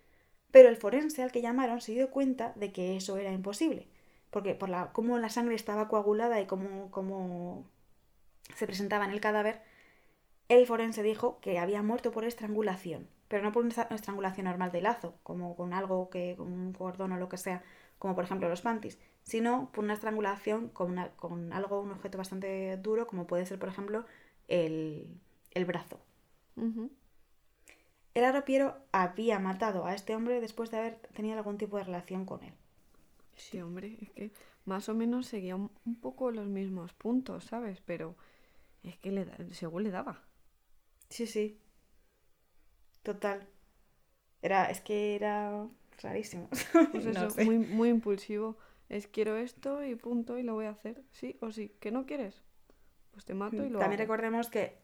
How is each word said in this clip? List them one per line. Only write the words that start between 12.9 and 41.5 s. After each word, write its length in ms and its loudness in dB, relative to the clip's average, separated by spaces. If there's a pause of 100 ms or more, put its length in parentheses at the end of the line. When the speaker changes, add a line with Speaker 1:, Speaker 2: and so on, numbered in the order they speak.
Speaker 1:
pero 160 0
no 100 2
por 120 4
una 100 0
estra-, 200 -2
estrangulación 520 -4
normal 260 -2
de 80 0
lazo, 420 0
como 340 -8
con 180 -6
algo 340 0
que, 300 -4
con 120 -8
un 220 -6
cordón 400 -6
o 60 -2
lo 100 -4
que 80 -8
sea, 260 -6 (360)
como 160 -2
por 100 0
ejemplo 240 -2
los 140 -2
panties, 360 -4 (260)
sino 480 0
por 120 -2
una 100 0
estrangulación 760 -2
con 220 -2
una, 240 -4
con 360 -8
algo, 300 -2
un 80 -8
objeto 260 -10
bastante 640 -4
duro, 280 0
como 200 -6
puede 180 0
ser, 140 -8
por 100 -6
ejemplo, 380 -6 (400)
el, 720 -2 (300)
el 160 0
brazo. 340 -6 (560)
Speaker 2:
Ujú. 340 -4 (1200)
Speaker 1:
El 100 4
arropiero 520 4 (140)
había 480 2
matado 480 -2
a 80 -2
este 220 -4
hombre 240 0
después 300 -6
de 80 -4
haber 160 -4 (200)
tenido 220 -4
algún 220 -6
tipo 180 -4
de 80 -4
relación 400 -6
con 180 -12
él. 120 -18 (840)
Speaker 2:
Sí, 240 -12
hombre, 400 -12
es 100 -16
que 220 -12 (320)
más 240 -6
o 60 -2
menos 320 0
seguía 280 -8
un, 160 -6 (140)
un 160 -6
poco 300 -4
los 180 -6
mismos 460 -6
puntos, 500 -2
¿sabes? 400 -10
Pero 320 -8 (680)
es 140 -16
que 160 -8
le 140 -2
da-, 100 -16 (160)
según 320 -6
le 60 -2
daba. 320 -8 (880)
Speaker 1:
Sí, 160 -6
sí. 340 -4 (1400)